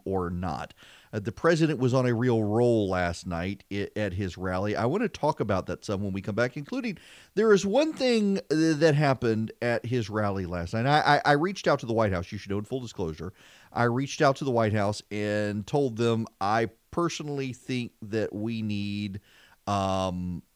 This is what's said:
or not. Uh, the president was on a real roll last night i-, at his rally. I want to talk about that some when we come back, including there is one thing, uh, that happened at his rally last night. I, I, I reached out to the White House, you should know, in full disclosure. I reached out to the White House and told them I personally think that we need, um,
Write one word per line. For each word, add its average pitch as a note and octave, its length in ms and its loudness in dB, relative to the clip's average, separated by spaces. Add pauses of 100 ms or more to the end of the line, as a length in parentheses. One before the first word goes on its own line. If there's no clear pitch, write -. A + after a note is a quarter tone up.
or F#2 260 -2
not. E2+ 420 -6 (380)
Uh, A2+ 80 -4
the G2+ 120 -4
president D#3+ 460 2
was B2 160 2
on B2+ 140 2
a A#2+ 60 2
real A#2 300 2
roll A2 460 4
last F2+ 380 -2
night F#2 440 -4
i-, G2+ 240 -4
at G#2 180 -2
his F#2 240 -4
rally. F#2 380 -2
I G2+ 100 0
want F3+ 180 0
to G#3 60 -2
talk - 300 -2
about G2+ 280 0
that - 180 -8
some G2 160 -4
when G2 120 -4
we G2 80 -4
come G2+ 140 -6
back, B2 220 -2
including A3+ 400 -6 (380)
there G#3+ 180 6
is G3 120 6
one D4 280 2
thing, A3 460 2
uh, - 100 -4
that D#3 460 4
happened A#2+ 560 2 (100)
at A#2+ 240 -2
his A#2 240 -2
rally G2+ 360 -2
last F2 280 -4
night. A#2 140 -2
I, D3 300 4
I, - 140 2
I - 20 -
reached F3+ 340 0
out D3 140 2
to - 40 -8
the A#2 80 -2
White A2 180 2
House, F2+ 200 -4
you G#2+ 80 -8
should G2 100 -12
know, G2 80 -2
in G#2 60 -4
full C3 160 -6
disclosure. E2+ 540 -8 (400)
I A#2+ 100 0
reached B2+ 380 -2
out C#3 160 4
to D3 80 -8
the C3+ 60 0
White A2+ 220 2
House G#2 280 0 (100)
and G#2 540 -2
told C3+ 320 0
them A2+ 300 0 (120)
I A2 300 0 (220)
personally D3 640 -4
think B2 380 -6 (100)
that G#2+ 320 -4
we A2+ 280 -4
need, G2+ 580 -4 (480)
um, F#2+ 760 -2 (120)